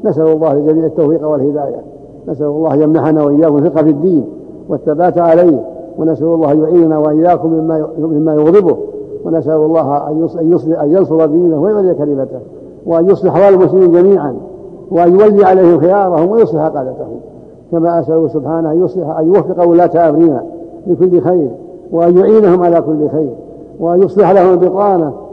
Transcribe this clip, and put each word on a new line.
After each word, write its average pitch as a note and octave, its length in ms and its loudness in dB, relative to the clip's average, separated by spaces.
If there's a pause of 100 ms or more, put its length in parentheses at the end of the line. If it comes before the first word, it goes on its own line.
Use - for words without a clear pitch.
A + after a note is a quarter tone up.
نسأل D#3+ 240 0
الله D#3 260 0
للجميع D#3 320 0
التوفيق D#3 420 -2
والهداية، C#3 540 -4 (460)
نسأل D3 180 -6
الله D3 280 -2
أن D3 80 2
يمنحنا D#3 420 2
وإياكم D3 340 2
الفقه D3+ 260 0
في D3+ 60 4
الدين D3+ 360 0 (440)
والثبات D#3+ 480 -2
عليه، E3+ 420 4 (380)
ونسأل D#3 300 -2
الله E3 240 0
أن D#3 100 2
يعيننا D#3+ 360 2
وإياكم D#3 520 0
مما D#3+ 280 -2
ي-، D#3 240 -6
مما D#3 320 -2
يغضبه، D#3 440 2 (480)
ونسأل D#3+ 280 -2
الله D3+ 560 0
أن D#3+ 180 -4
يص-، E3+ 100 -8
أن E3 160 0
يصلح، D#3+ 280 -2
أن D3 100 0
ينصر D#3+ 340 2
دينه D#3+ 360 0
ويعلي G3 320 0
كلمته، C3+ 460 -4 (460)
وأن E3 240 0
يصلح F#3 260 0
أحوال G3 180 4
المسلمين F#3 380 4
جميعًا، F3 440 2 (560)
وأن F3 280 4
يولي G3+ 260 4
عليهم F#3 340 4
خيارهم F3+ 520 0
ويصلح E3+ 300 0
قادتهم، C3 580 -8 (520)
كما E3+ 280 0
أسأله D#3+ 280 -2
سبحانه D#3 440 -4
أن E3+ 120 0
يصلح، D#3+ 340 -6
أن D#3+ 100 0
يوفق F3 400 0
ولاة E3+ 420 2
أمرنا D3+ 340 0 (440)
لكل F3+ 340 0
خير، F3+ 280 0 (420)
وأن E3+ 260 2
يعينهم G3 460 4
على E3+ 180 2
كل D3+ 280 -2
خير، C#3 240 -4 (460)
وأن F3 240 2
يصلح F#3 280 2
لهم F#3+ 220 4
البطانة F3+ 600 0 (200)